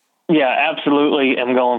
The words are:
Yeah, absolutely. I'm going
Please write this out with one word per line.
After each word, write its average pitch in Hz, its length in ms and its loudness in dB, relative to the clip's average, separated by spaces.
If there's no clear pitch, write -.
Yeah, 147 200 2
absolutely. 143 920 0
I'm 127 160 -2
going 123 240 0